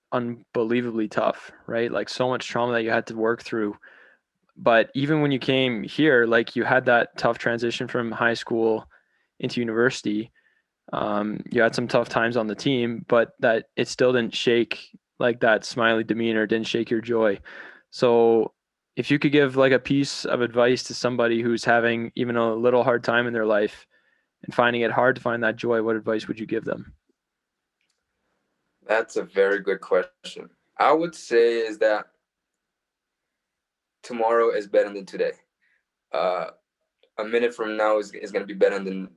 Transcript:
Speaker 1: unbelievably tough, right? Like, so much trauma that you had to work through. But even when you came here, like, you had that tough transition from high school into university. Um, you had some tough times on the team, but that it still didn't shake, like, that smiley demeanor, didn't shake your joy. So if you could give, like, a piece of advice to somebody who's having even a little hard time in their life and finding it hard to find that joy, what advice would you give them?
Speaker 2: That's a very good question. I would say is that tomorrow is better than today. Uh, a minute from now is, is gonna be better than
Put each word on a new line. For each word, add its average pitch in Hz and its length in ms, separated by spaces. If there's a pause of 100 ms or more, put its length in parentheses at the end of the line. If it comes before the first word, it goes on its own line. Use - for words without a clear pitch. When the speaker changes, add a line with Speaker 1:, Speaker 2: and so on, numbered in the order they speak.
(120)
Speaker 1:
unbelievably 120 960
tough, - 440 (140)
right? 117 260
Like, 104 160
so 127 200
much 123 200
trauma 120 240
that 117 100
you 113 80
had 113 180
to 113 80
work 113 260
through. 107 340 (800)
But 113 380
even 147 260
when 147 100
you 135 80
came 131 460
here, 135 420
like, 117 300
you 113 80
had 127 220
that 120 300
tough 117 220
transition 117 480
from 117 240
high 117 240
school 113 540 (500)
into 127 220
university. 113 720 (600)
Um, 104 480 (100)
you 117 120
had 117 120
some 123 120
tough 117 220
times 117 280
on 110 120
the 104 80
team, 120 520
but 117 300
that 117 280 (100)
it 127 100
still 127 260
didn't 117 220
shake, - 540 (320)
like, 123 200
that 110 240
smiley 113 400
demeanor, 113 420
didn't 110 200
shake 113 240
your 113 100
joy. 110 380 (520)
So 117 600 (440)
if 131 160
you 147 80
could 151 100
give, 139 240
like, 131 160
a 131 80
piece 139 460
of 127 160
advice 120 440
to 117 100
somebody 117 460
who's 117 240
having 117 520
even 120 200
a 113 160
little 120 300
hard 120 220
time 120 240
in 117 40
their 110 140
life 107 400 (560)
and - 100
finding 120 300
it 113 80
hard 123 240
to 127 80
find 117 220
that 113 100
joy, 120 300
what 113 100
advice 110 320
would 110 140
you 110 60
give 110 180
them? - 280 (2000)
Speaker 2:
That's 113 280
a 104 60
very 98 380
good 95 200
question. - 680 (300)
I 120 140
would 165 220
say 117 440
is 110 200
that 107 280 (2000)
tomorrow 117 480
is 101 160
better 104 260
than 98 120
today. 90 280 (800)
Uh, 90 340 (720)
a 110 60
minute 117 300
from 110 220
now 107 220
is, 101 140
is 101 200
gonna 101 140
be 101 80
better 98 240
than 95 380